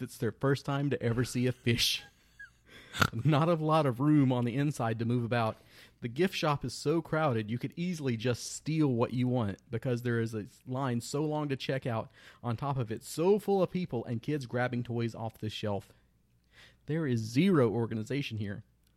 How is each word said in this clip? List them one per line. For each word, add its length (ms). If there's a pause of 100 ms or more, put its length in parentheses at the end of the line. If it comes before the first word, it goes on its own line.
it's 180
their 120
first 340
time 260
to 120
ever 220
see 240
a 40
fish. 520 (1080)
<laughs> 120
Not 240
a 60
lot 320
of 120
room 320
on 140
the 100
inside 460
to 40
move 200
about. 320 (440)
The 80
gift 280
shop 280
is 100
so 280
crowded, 480
you 80
could 180
easily 400
just 380
steal 340
what 260
you 120
want 300 (140)
because 320
there 180
is 140
a 100 (240)
line 320
so 240
long 240
to 80
check 300
out. 240 (340)
On 120
top 220
of 140
it, 100
so 380
full 220
of 100
people 320
and 180
kids 240
grabbing 380
toys 300
off 240
the 100
shelf. 440 (920)
There 200
is 140
zero 500
organization 680
here. 260 (340)